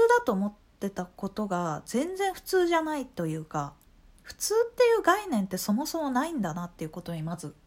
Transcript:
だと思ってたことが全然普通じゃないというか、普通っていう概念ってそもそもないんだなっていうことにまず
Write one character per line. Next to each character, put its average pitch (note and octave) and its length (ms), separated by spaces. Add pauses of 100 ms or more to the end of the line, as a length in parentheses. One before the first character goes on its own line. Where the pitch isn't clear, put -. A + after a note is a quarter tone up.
(180)
だ A#4+ 60
と A#3+ 80
思 G3 160
っ G#3 40 (280)
て G3 100
た F#3 160
こ - 220
と G#3+ 180
が F3 400
全 E4+ 300
然 F#4+ 180
普 - 80
通 F4+ 240
じ E4+ 80
ゃ D#4+ 80
な D#4 160
い B3+ 80
と F3 200
い D#3 100
う D#3 80
か、 C#3+ 300 (480)
普 - 120
通 - 200 (160)
っ - 40
て B4 100
い A#4 140
う - 40
概 G4 260
念 G#3+ 160
っ - 20
て F#3 100
そ - 160
も C4+ 140
そ E4 160
も C#4 80
な B3+ 160
い E4+ 60
ん C4 100
だ D#3+ 120
な F3 100
っ F3 60
て - 140
い D#3 40
う - 20
こ F3 120
と E3+ 120
に D#3 80
ま E3 140
ず D3 180 (120)